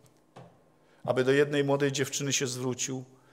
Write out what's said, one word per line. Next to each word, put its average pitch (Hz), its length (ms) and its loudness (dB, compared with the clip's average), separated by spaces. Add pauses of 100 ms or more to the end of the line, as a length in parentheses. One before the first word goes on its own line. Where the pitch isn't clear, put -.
(1040)
aby 127 180 2
do 131 80 4
jednej 143 320 4
młodej 139 280 2
dziewczyny 135 420 -2
się 139 140 0
zwrócił 127 560 -6 (300)